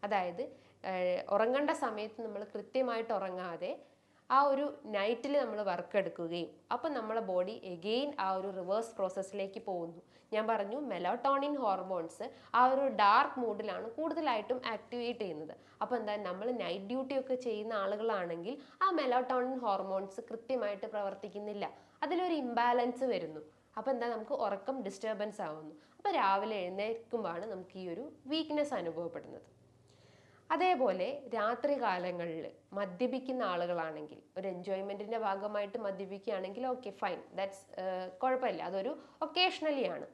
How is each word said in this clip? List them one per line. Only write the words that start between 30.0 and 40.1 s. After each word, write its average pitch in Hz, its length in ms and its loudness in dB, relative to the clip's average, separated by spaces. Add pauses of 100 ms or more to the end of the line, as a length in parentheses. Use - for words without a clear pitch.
അതേപോലെ 262 520 6 (280)
രാത്രി 233 400 2 (100)
കാലങ്ങളിൽ 175 600 0 (340)
മദ്യപിക്കുന്ന 247 640 -2 (100)
ആളുകളാണെങ്കിൽ, 160 640 -2 (200)
ഒരു 190 100 -4
എൻജോയ്മെന്റിന്റെ 196 720 -4
ഭാഗമായിട്ട് 208 680 -2
മദ്യപിക്കുകയാണെങ്കിൽ 196 800 -4
ഓക്കെ, 254 240 -4 (100)
ഫൈൻ, 190 180 -2 (200)
that's, 196 200 -4 (240)
ഏഹ്, 185 260 -2 (140)
കുഴപ്പമില്ല, 254 480 2
അതൊരു 196 220 -2 (340)
ഒക്കേഷണലി 311 580 2 (100)
ആണ്. 147 200 -8